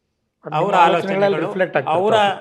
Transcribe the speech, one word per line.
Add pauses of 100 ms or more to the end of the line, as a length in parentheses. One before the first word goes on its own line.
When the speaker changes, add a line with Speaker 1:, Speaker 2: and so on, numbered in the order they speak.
(460)
Speaker 1:
ಅದು
ನಿಮ್ಮ
Speaker 2:
ಅವ್ರ
Speaker 1:
ಆಲೋಚನೆಗಳಲ್ಲಿ
Speaker 2:
ಆಲೋಚನೆಗಳು,
Speaker 1:
ರಿಫ್ಲೆಕ್ಟ್
ಆಗ್ತಿರ್ತವೆ.
Speaker 2:
ಅವರ (280)